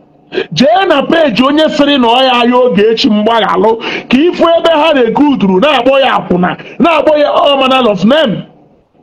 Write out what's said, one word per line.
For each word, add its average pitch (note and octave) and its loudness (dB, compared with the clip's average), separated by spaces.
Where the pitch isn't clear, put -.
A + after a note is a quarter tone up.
Jee E4 2
na C#4+ 0
page D4 0
onye D4 0
sịrị C#4+ 0
na A#3 2
ọ B3 2
ya B3 0
ya B3 2
oge B3 2
echi A3 0
mgbaghalụ, G#3+ 0
ka B3 0
ifu D#4+ 0
ebe E4 0
ha D#4+ 2
recruituru, A3+ 0
na-akpọ C4+ 0
ya A#3+ 0
akwụna, F3+ -2
na-akpọ D4+ 0
ya D4 0
all D4+ 0
manner C4 0
of F#3+ -4
name. B3 0